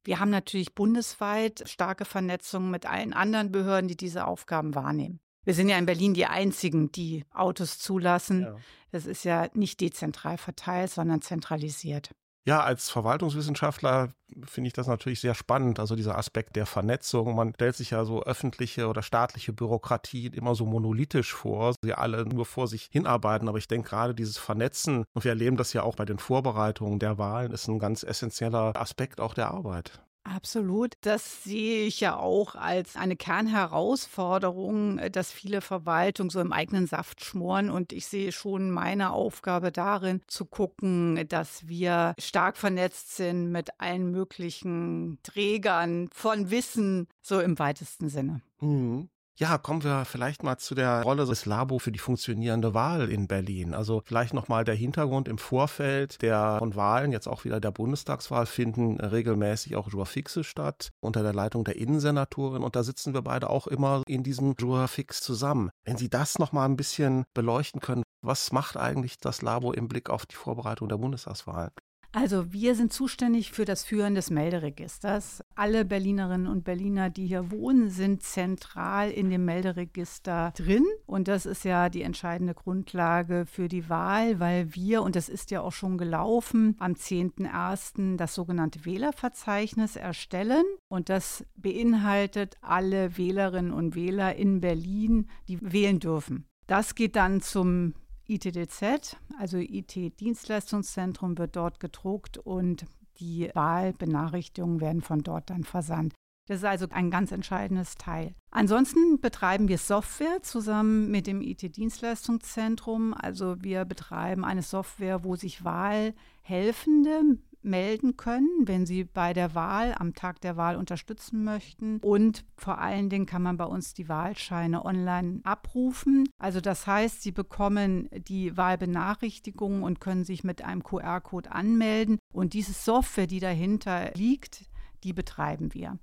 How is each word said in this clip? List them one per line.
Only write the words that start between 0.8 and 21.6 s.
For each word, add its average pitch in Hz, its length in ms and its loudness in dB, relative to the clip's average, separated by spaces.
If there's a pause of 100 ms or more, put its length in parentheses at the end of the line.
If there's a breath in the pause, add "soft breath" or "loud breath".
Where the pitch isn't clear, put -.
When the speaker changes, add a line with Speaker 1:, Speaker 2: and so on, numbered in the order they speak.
Speaker 1:
starke - 380 -4
Vernetzungen 185 640 -2
mit 180 160 -4
allen - 280 -4
anderen 208 380 2
Behörden, 190 360 2
die 175 100 -4
diese 175 300 -4
Aufgaben 156 480 -2
wahrnehmen. 147 460 -2 (240)
Wir 185 80 4
sind 185 140 6
ja 196 100 6
in 175 80 2
Berlin 180 280 4
die 175 120 4
einzigen, 165 680 2
die 160 400 -4
Autos 185 440 0
zulassen. 180 640 2
Speaker 2:
Ja. 107 120 -6 (360 loud breath)
Speaker 1:
Das 165 140 -6
ist - 200 -8
ja 170 280 2
nicht - 280 0
dezentral 156 560 -2
verteilt, 180 540 -4
sondern 165 300 0
zentralisiert. 151 920 -6 (360)
Speaker 2:
Ja, 151 140 6
als - 280 0
Verwaltungswissenschaftler 139 1200 0 (320)
finde 127 220 -6
ich 120 60 -4
das 123 140 -4
natürlich 123 320 -2
sehr 123 140 0
spannend, 123 460 2
also 110 180 0
dieser 107 200 0
Aspekt - 380 -4
der 107 100 2
Vernetzung. 113 720 0
Man 113 200 2
stellt 123 200 2
sich 120 140 -8
ja 113 160 0
so 113 180 -2
öffentliche 123 640 -2
oder 110 140 -2
staatliche - 500 0
Bürokratie 117 760 -2
immer 120 280 0
so 110 100 0
monolithisch 113 680 2
vor, 110 480 0